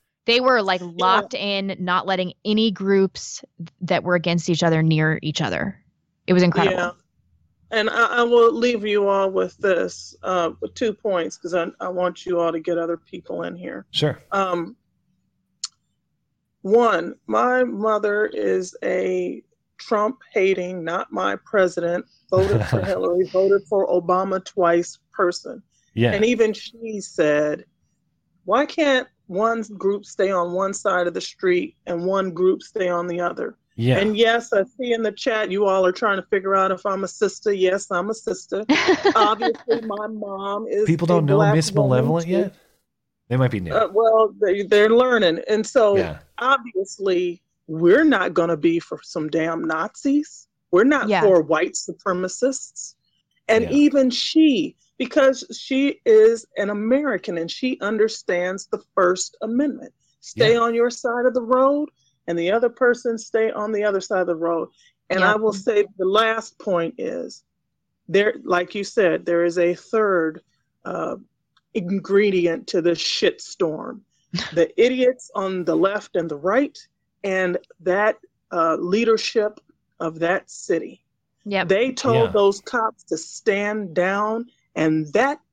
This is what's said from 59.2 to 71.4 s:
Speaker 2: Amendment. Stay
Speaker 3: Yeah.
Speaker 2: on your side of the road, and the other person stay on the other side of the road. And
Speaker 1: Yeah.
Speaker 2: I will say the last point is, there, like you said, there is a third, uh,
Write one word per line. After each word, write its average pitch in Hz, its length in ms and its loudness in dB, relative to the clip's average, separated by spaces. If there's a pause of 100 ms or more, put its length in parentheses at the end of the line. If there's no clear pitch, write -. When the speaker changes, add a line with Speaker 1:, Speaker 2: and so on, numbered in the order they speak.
Speaker 2:
Amendment. 240 520 -4 (260)
Stay - 340 0
Speaker 3:
Yeah. 233 60 2
Speaker 2:
on 233 140 0
your 233 160 2
side 240 340 -4
of 254 100 2
the 247 80 -2
road, 269 460 2 (380)
and 170 120 -4
the 170 140 -2
other 233 160 2
person 240 500 0
stay 220 320 -2
on 208 220 -6
the 208 100 -2
other 196 180 0
side 185 200 -2
of 175 80 0
the 170 80 -2
road. 165 320 -4 (400)
And 185 120 -2
Speaker 1:
Yeah. 196 120 4
Speaker 2:
I 214 40 2
will 214 180 0
say 202 300 0 (140)
the 190 60 -2
last 220 540 0
point 170 400 -2
is, - 440 -8 (680)
there, 196 260 2 (100)
like 180 300 -2
you 202 100 -4
said, 175 420 2
there 170 180 2
is 175 140 0
a 175 160 2
third, 175 640 -2 (440)
uh, 170 320 -6 (580)